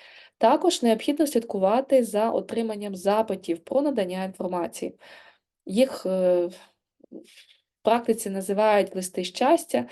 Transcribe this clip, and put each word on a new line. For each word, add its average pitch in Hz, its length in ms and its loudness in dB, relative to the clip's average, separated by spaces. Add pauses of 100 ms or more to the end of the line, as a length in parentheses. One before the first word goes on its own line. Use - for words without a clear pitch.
(380)
Також 302 460 2
необхідно 277 440 2
слідкувати 233 760 2
за 208 280 0
отриманням 208 640 -4
запитів 196 640 0
про - 220 0
надання 190 420 -2
інформації. 180 760 -6 (640)
Їх, 233 400 0
е, 180 400 2
в 180 80 -8 (1300)
практиці 226 460 0
називають 196 640 0
листи 185 280 -6
щастя. 254 680 0